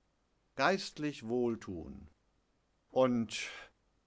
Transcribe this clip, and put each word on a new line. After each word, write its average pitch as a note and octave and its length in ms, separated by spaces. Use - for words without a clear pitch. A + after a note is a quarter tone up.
Geistlich D3+ 720
wohltun. G#2+ 840
Und B2 500